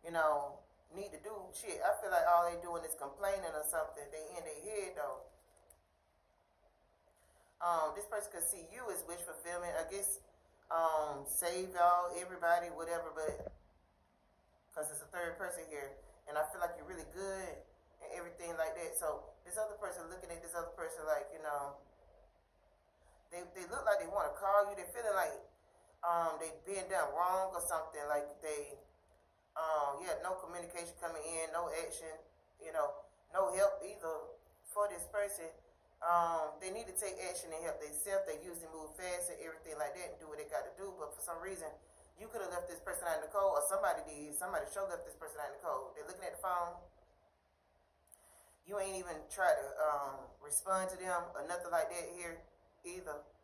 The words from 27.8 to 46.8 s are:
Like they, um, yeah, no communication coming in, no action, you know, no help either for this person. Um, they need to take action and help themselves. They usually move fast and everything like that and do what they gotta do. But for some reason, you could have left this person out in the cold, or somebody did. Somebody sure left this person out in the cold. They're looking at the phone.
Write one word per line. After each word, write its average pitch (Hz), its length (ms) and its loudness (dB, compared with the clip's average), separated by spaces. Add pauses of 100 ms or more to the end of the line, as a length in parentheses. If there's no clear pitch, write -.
Like 147 220 2 (140)
they, 151 360 -4 (800)
um, 151 480 2
yeah, 175 180 0
no 185 120 0
communication 170 680 -8
coming 160 240 -4
in, 156 280 -4
no 131 180 0 (160)
action, 160 260 -8 (480)
you 160 120 -10
know, 156 200 4 (400)
no 190 220 6
help 196 280 6
either 165 360 -4 (560)
for 208 140 4
this 175 200 -4
person. 202 400 -2 (560)
Um, 170 560 6
they - 80 -4
need - 180 -4
to 185 60 -10
take 190 320 -2
action 170 320 -6
and 165 80 -6
help - 160 -2
themselves. 196 480 0
They 151 160 -2
usually 170 240 -10
move 160 320 -10
fast 180 320 -2
and - 80 -10
everything 160 400 -8
like 151 160 -2
that 175 160 -8
and - 80 -12
do 156 80 -14
what 151 80 -8
they 151 80 -6
gotta 147 320 -2
do. 190 240 -6
But 147 160 -8
for - 80 -8
some 165 160 -6
reason, 175 320 -6 (480)
you 220 80 -12
could 208 160 -4
have 180 80 -4
left 175 160 -4
this 170 160 -8
person 175 240 -2
out 160 80 4
in 156 80 -2
the - 80 -10
cold, 196 240 6
or 147 80 4
somebody 190 400 4
did. 151 320 -8
Somebody 175 320 0
sure 196 180 -2
left 180 220 -4
this - 80 -14
person 147 240 -10
out 143 80 -4
in - 80 -8
the - 80 -14
cold. 131 320 -4
They're 147 100 -8
looking - 220 -10
at 151 80 -8
the - 80 -10
phone. 175 320 0 (1900)